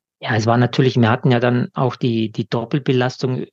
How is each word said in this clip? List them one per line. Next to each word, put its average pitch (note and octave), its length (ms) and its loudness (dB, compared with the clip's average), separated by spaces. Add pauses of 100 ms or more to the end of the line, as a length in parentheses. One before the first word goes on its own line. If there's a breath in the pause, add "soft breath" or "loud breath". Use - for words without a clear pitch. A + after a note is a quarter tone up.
(220)
Ja, - 140 -4
es G#2+ 100 -2
war A#2 120 2
natürlich, B2 400 2
wir A2 120 4
hatten B2+ 220 2
ja A#2+ 80 2
dann B2 340 0
auch B2+ 220 -2
die, A2+ 340 -2
die A2+ 200 -8
Doppelbelastung, B2+ 1040 -2